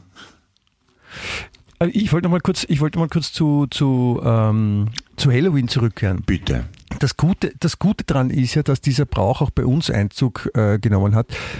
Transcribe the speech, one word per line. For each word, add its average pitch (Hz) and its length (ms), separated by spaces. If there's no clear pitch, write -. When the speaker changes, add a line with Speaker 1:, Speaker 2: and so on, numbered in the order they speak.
Speaker 1:
Äh, 175 80
ich 196 240
wollte 175 140
noch 170 40
mal 175 100
kurz, - 280
ich 143 120
wollte 156 200
mal 165 80
kurz - 240
zu, 147 360
zu, 123 560
ähm, 110 680
zu 139 160
Halloween 139 340
zurückkehren. 101 580
Speaker 2:
Bitte. 64 420
Speaker 1:
Das 135 160
Gute, 170 420
das - 220
Gute - 240
dran 131 260
ist 127 240
ja, 151 80
dass 139 180
dieser 139 240
Brauch 107 360
auch 147 100
bei - 140
uns 131 260
Einzug, 110 640
äh, 107 240
genommen 101 380
hat, 107 100